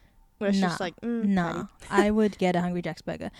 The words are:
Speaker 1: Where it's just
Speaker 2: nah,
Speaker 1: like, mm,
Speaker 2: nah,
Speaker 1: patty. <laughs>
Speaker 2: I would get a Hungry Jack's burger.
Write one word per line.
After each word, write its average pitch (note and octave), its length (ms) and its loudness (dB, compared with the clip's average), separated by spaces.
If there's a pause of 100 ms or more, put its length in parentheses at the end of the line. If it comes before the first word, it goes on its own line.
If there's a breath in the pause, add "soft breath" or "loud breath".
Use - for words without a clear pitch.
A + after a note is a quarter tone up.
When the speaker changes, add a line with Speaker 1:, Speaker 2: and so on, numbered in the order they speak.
(400 soft breath)
Speaker 1:
Where G3+ 100 0
it's G3 100 4
just F3 220 2
Speaker 2:
nah, F#3+ 40 -2
Speaker 1:
like, E3+ 140 -8
mm, A#3 240 -2
Speaker 2:
nah, F#3+ 300 2
Speaker 1:
patty. - 140 -6 (120)
<laughs> - 100 -20
Speaker 2:
I G#3 220 4
would G#3+ 260 2
get F3+ 200 2
a - 20 2
Hungry F3 220 -2
Jack's E3 200 -8
burger. D#3+ 380 -8